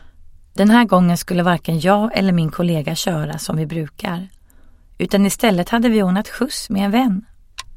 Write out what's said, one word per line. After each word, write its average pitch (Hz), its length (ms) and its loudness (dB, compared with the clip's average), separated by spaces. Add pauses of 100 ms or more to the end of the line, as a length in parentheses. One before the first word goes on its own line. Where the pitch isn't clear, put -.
(540)
Den 202 160 4
här 240 160 6
gången 180 320 4
skulle 175 260 -2
varken 170 360 0
jag 208 380 2
eller 190 140 2
min 160 200 0
kollega 165 440 -2
köra 156 420 -4
som 165 200 -6
vi 160 80 -2
brukar, 170 640 -8 (680)
utan 196 280 2
istället 190 440 0
hade 233 200 2
vi 220 140 2
ordnat 185 260 0
skjuts - 400 -6
med 202 160 -2
en 202 60 -2
vän. 220 340 0 (520)